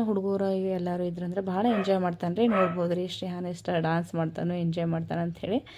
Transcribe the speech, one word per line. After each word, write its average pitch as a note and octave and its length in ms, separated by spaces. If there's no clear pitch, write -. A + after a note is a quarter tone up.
ಹುಡುಗರು G3 480
ಎಲ್ಲರೂ F3+ 540
ಇದ್ರಂದ್ರೆ F3 360
ಭಾಳ F#3+ 260
ಎಂಜಾಯ್ G3 340
ಮಾಡ್ತಾನೆ F3 340
ರೀ. A3 120
ನೋಡ್ಬೋದು F3+ 480
ರೀ, F3+ 140
ಶ್ರೀಹಾನ F3+ 380
ಎಷ್ಟು F3 340
ಡ್ಯಾನ್ಸ್ E3 340
ಮಾಡ್ತಾನೋ, E3 400
ಎಂಜಾಯ್ E3+ 320
ಮಾಡ್ತಾನೆ E3 340
ಅಂಥೇಳಿ. F3 440